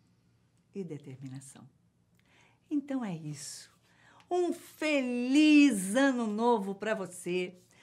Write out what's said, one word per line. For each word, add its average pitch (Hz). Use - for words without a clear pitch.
e 196
determinação. 135
Então 277
é 185
isso. -
Um 349
feliz 269
ano 254
novo 208
pra 214
você. 180